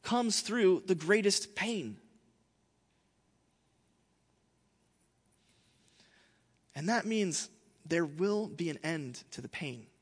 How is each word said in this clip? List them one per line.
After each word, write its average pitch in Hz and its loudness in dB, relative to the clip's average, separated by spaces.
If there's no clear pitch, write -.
comes 233 0
through 196 4
the 185 4
greatest 196 2
pain. 180 -4
And 156 -4
that 226 0
means 202 0
there 165 2
will 202 0
be 165 -4
an 143 -8
end 151 -4
to - -12
the - -12
pain. 127 -10